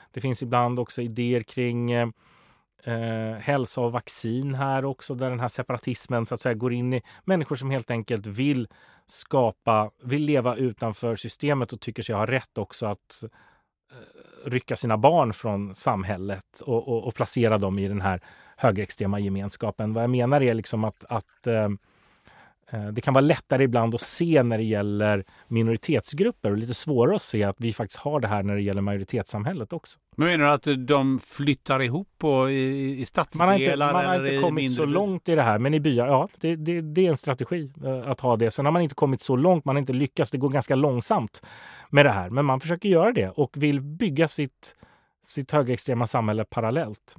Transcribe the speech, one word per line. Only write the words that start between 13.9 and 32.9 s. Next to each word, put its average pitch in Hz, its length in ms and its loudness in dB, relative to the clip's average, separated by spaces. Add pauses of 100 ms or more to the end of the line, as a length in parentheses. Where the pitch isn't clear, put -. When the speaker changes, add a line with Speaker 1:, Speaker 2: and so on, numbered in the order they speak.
Speaker 1:
rycka 123 260 -2
sina 110 220 0
barn 139 340 6
från 101 420 -4
samhället 98 920 -4
och, 117 240 -2
och, 117 180 -2
och 120 80 -6
placera 113 440 2
dem 98 200 -2
i 98 100 -2
den 101 120 -4
här 95 200 -2 (360)
högerextrema 101 640 0
gemenskapen. 101 720 -4
Vad 113 100 -2
jag 120 80 0
menar 127 320 2
är 120 120 4
liksom 110 300 -4
att, - 200 -6
att, - 420 -8
eh, 110 220 2 (1000)
eh, 104 220 -6
det 113 80 -6
kan 135 140 2
vara 135 100 6
lättare 139 400 2
ibland 117 300 2
att 117 60 -4
se 160 420 2
när 117 160 0
det 113 60 -2
gäller 104 600 0 (240)
minoritetsgrupper 117 1040 0
och 104 60 0
lite 117 180 -4
svårare 147 420 2
att - 60 -4
se 104 220 0
att 98 160 -2
vi 117 120 -2
faktiskt - 280 -8
har 147 200 -2
det 110 80 -2
här 104 140 0
när 101 120 -2
det 101 80 0
gäller 101 180 -2
majoritetssamhället 104 920 -4
också. - 260 -12 (180)
Speaker 2:
Men 160 120 2
menar 160 160 2
du 147 60 6 (220)
att 127 160 -2
de 135 300 4
flyttar 139 640 -2
ihop 151 420 -4
och 135 260 4
i, 135 500 -2